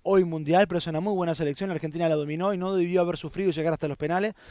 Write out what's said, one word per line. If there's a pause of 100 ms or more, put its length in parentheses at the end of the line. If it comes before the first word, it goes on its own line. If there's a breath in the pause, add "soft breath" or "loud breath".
hoy
mundial,
pero
es
una
muy
buena
selección,
Argentina
la
dominó
y
no
debió
haber
sufrido
y
llegar
hasta
los
penales. (160 loud breath)